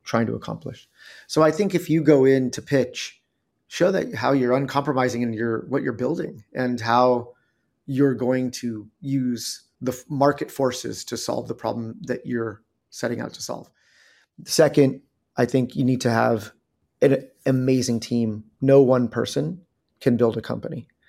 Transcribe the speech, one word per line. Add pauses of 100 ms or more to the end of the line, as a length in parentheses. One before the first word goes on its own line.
trying
to
accomplish. (380)
So
I
think
if
you
go
in
to
pitch, (460)
show
that
how
you're
uncompromising
in
your,
what
you're
building
and
how (540)
you're
going
to (120)
use (180)
the
f-,
market
forces
to
solve
the
problem
that
you're (280)
setting
out
to
solve. (760)
Second, (360)
I
think
you
need
to
have (480)
an (180)
amazing
team. (160)
No
one
person (380)
can
build
a
company. (200)